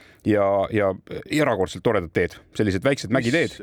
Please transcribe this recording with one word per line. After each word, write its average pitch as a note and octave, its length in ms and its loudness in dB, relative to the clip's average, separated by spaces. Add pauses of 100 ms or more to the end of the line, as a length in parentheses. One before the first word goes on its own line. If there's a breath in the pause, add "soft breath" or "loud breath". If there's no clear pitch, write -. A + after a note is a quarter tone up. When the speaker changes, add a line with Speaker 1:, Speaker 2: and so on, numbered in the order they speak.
(240 loud breath)
Speaker 1:
ja, G#2 200 2 (280)
ja G2+ 180 0 (400)
erakordselt G#2+ 540 0
toredad G2+ 280 0
teed, F2 220 0 (220)
sellised G2 280 0
väiksed C3+ 240 0
Speaker 2:
Mis A2 80 0
Speaker 1:
mägiteed A#2+ 460 0